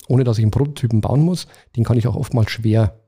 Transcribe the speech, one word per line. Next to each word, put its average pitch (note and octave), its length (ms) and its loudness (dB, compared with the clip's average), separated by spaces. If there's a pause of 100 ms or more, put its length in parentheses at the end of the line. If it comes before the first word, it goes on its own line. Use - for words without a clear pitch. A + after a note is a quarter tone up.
ohne B2+ 160 2
dass A#2 140 0
ich A2 60 2
einen G#2+ 80 2
Prototypen B2 500 -2
bauen C3 200 0
muss. F3 260 -2 (280)
Den A#2 80 2
kann A#2 140 0
ich A2+ 80 0
auch A#2 100 -2
oftmals A#2 360 -2
schwer, A2 560 0